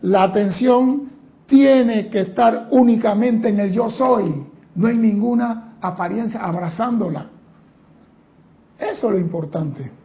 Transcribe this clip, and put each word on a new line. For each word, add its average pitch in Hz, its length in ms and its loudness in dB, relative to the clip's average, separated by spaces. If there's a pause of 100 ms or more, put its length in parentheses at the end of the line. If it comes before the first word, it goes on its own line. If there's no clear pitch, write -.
la 190 220 4
atención 247 840 0 (380)
tiene 262 600 4
que 208 120 -2
estar 226 500 0
únicamente 226 760 2
en 202 100 0
el 202 140 -2
yo 226 180 -2
soy, 202 540 -2 (320)
no 202 120 2
en 233 140 0
ninguna 226 800 -2
apariencia 196 640 -6
abrazándola. 175 840 -4 (1500)
Eso - 300 -4
es 208 60 0
lo 190 40 0
importante. 160 720 -6 (140)